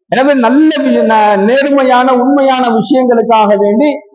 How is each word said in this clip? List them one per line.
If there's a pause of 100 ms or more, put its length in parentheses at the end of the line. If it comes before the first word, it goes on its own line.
எனவே
நல்ல
வி-,
ந-,
நேர்மையான,
உண்மையான
விஷயங்களுக்காக
வேண்டி (280)